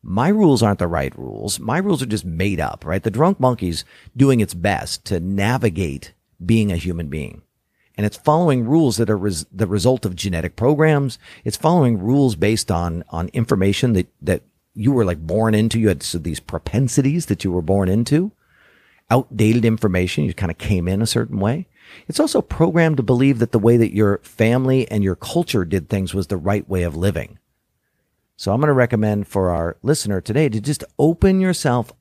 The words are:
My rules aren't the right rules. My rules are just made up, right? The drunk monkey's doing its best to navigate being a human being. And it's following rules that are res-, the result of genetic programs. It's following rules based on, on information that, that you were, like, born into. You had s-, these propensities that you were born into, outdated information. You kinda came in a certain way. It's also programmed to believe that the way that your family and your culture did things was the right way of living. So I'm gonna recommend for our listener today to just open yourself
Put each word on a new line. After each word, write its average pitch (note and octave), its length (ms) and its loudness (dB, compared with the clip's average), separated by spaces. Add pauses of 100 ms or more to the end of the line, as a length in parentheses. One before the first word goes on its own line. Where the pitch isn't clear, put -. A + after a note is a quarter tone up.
My A#2+ 280 0
rules E3+ 340 4
aren't G2+ 160 2
the F2 80 0
right D2 300 -4
rules. - 420 -8
My B2 180 -4
rules F#3 240 0
are B2+ 60 -6
just G#2 160 -4
made F2 360 -2
up, - 260 -6
right? F2 180 -4
The A2 80 -2
drunk D#3+ 280 0
monkey's A2 440 -2 (320)
doing B2+ 240 4
its G2 140 -2
best F2 520 -4
to F#2 140 -4
navigate F#2+ 960 -2 (300)
being G#2 280 2
a F2 60 -2
human E2+ 320 -6
being. C2+ 320 -10 (560)
And G#2 80 -2
it's G#2 100 -2
following D3+ 480 2
rules C#3 320 2
that A2 140 0
are G#2+ 80 2
res-, F2+ 340 -4
the F#2+ 160 -2
result G#2 380 0
of F2+ 100 -4
genetic F2 400 -4
programs. C#3+ 640 2 (240)
It's - 140 -6
following D3 420 2
rules A#2+ 380 2
based G#2 340 0
on, E2+ 380 -2
on E2 200 -4
information A2 600 0
that, F#2 160 2 (140)
that - 220 -2 (300)
you G#2+ 200 0
were, A#2+ 100 2
like, E2 240 -2
born A2 260 2
into. A2 240 2
You G#2+ 120 4
had D2+ 120 -2
s-, - 120 -8
these E2 260 -6
propensities C3+ 880 -2
that - 180 -4
you F#2+ 80 0
were F2+ 100 -2
born F#2 280 0
into, C#3+ 420 0 (800)
outdated A2+ 540 2
information. F#2 580 0
You F2 100 -2
kinda E2+ 200 -4
came F2+ 340 -2
in G2 140 0
a A2+ 60 0
certain - 320 -2
way. B2+ 280 -2 (400)
It's - 140 -4
also - 200 2
programmed E3 560 2
to B2 60 -2
believe B2+ 360 2
that A#2 120 0
the A2+ 80 2
way A#2 160 4
that A2+ 180 2
your G2+ 260 2
family C3 680 0
and G#2 140 0
your F#2+ 140 0
culture B2+ 480 -2
did E2+ 240 -4
things F#2+ 240 -4
was F#2+ 140 -2
the G2 100 -4
right F#2+ 320 -2
way F#2 140 -2
of D#2+ 120 -4
living. E2 420 -4 (1000)
So - 160 -2
I'm B2 80 0
gonna D3+ 100 2
recommend G#2+ 560 2
for F#2+ 220 0
our E2+ 340 -2
listener G#2 380 -2
today C#3 260 0
to A2 140 -2
just C#3 240 -6 (120)
open F#3+ 440 2
yourself C#3 600 0